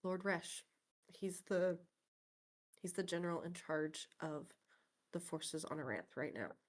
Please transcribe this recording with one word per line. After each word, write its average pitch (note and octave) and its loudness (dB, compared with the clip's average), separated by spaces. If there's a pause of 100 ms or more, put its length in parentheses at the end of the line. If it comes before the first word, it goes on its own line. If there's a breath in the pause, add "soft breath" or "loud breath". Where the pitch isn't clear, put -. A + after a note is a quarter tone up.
Lord F#3 0
Resh, F#3 2 (440)
he's F#3 -4
the, F3+ 4 (1040)
he's F3 0
the F#3+ 0
general F3 2
in E3+ -4
charge D#3 0 (140)
of D#3 -2 (680 soft breath)
the F3 0
forces D#3+ -2
on - -2
Aranth B2+ -2
right - 0
now. G#2+ -2 (180)